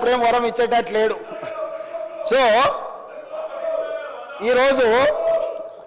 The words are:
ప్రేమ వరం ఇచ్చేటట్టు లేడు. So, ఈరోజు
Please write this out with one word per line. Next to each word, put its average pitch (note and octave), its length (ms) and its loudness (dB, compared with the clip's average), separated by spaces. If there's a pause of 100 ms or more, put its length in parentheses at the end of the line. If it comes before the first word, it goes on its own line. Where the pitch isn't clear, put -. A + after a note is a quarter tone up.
ప్రేమ B3 220 2
వరం A#3+ 260 4
ఇచ్చేటట్టు A#3 480 0
లేడు. A3 180 2 (1160)
So, C4+ 100 4 (2000)
ఈరోజు C4 380 4 (1000)